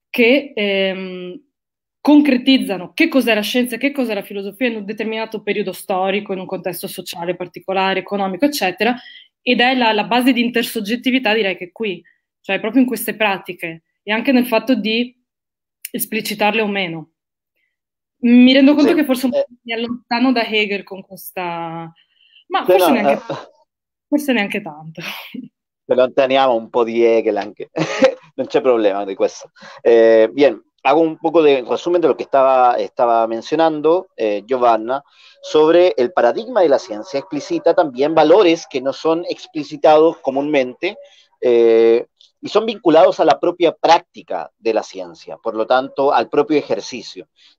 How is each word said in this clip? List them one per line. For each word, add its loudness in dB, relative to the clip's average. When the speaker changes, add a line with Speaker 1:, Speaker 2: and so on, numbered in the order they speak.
Speaker 1:
che, 2
ehm, -6
concretizzano 2
che 0
cos'è 0
la 0
scienza -4
e -6
che -2
cos'è -4
la -6
filosofia -8
in -6
un -12
determinato -8
periodo -4
storico, -4
in -8
un -12
contesto -10
sociale -10
particolare, -4
economico, -4
eccetera, -2
ed 0
è 2
la, 2
la 0
base 2
di 0
intersoggettività, -4
direi -2
che -14
qui, -8
cioè -4
proprio 0
in 2
queste -6
pratiche -6
e -8
anche 0
nel 2
fatto 0
di -4
esplicitarle -4
o -2
meno. -6
Mi 6
rendo 6
conto 4
Speaker 2:
Sì, 2
Speaker 1:
che 0
forse -2
un -4
Speaker 2:
eh. 0
Speaker 1:
po' -20
mi -10
allontano -2
da -2
Hegel -2
con -14
questa, -10
ma -4
Speaker 2:
Sì, 2
Speaker 1:
forse 4
Speaker 2:
no, 2
Speaker 1:
neanche, 2
Speaker 2:
eh. -10
Speaker 1:
forse -2
neanche -2
tanto. -16
Speaker 2:
Ci -14
allontaniamo 2
un -4
po' 0
di 0
Hegel 2
anche, -10
<laughs> -2
non -6
c'è -2
problema 0
di -8
questo. -4
Eh, 6
bien, 2
hago 4
un -2
poco 0
de 4
resumen -2
de 2
lo 2
que -8
estaba, 2
estaba 0
mencionando, -2
eh, -4
Giovanna, 0
sobre 4
el 0
paradigma 0
de 4
la 4
ciencia -10
explicita -2
también 0
valores 4
que -8
no -4
son -2
explicitados 0
comúnmente, -4
eh, 4
y -10
son 0
vinculados 2
a 0
la 2
propia 0
práctica -2
de -2
la -2
ciencia, -16
por -8
lo -4
tanto, 0
al 0
propio 0
ejercicio, -8